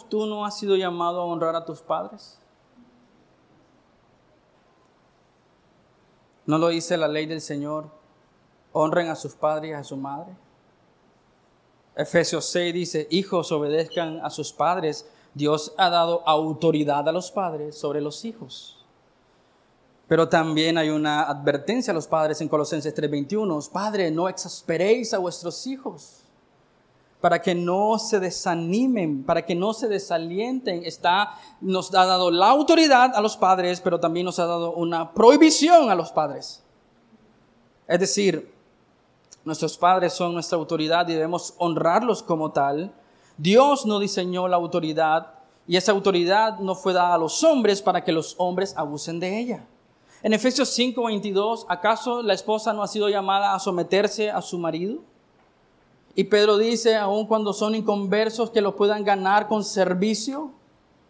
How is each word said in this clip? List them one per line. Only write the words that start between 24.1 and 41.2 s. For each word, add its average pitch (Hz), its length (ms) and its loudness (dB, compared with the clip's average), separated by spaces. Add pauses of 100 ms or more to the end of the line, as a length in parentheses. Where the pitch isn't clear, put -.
no 165 180 -2
exasperéis 196 840 -2
a - 20 0
vuestros 170 480 -6
hijos, 254 560 -12 (1000)
para 170 200 2
que 180 140 0
no 185 420 0
se 214 220 -2
desanimen, 175 1040 -2
para 165 240 -2
que 180 80 -2
no 190 180 -2
se 226 140 -6
desalienten." 190 1000 -4
Está, 175 540 -2 (200)
nos 185 360 -2
ha 185 100 6
dado 185 240 2
la 180 220 6
autoridad 285 640 6
a 214 60 2
los 214 140 0
padres, 180 460 2
pero 170 180 0
también 170 280 0
nos 175 100 -6
ha 175 80 2
dado 170 280 -2
una 170 380 -2
prohibición 294 800 8
a 196 60 4
los 160 160 -4
padres. 143 520 -4 (1200)
Es 175 120 2
decir, 185 600 -2 (840)
nuestros 156 320 -6
padres 180 360 2
son 175 200 -2
nuestra 170 240 -2
autoridad 165 500 0
y 165 60 -2
debemos 165 440 -4